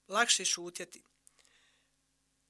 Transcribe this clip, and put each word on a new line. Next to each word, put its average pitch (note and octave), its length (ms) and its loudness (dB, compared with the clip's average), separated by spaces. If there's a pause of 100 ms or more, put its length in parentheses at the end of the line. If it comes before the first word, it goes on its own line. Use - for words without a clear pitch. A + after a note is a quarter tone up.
lakše G#3 360 2
šutjeti. F3 580 -6 (1500)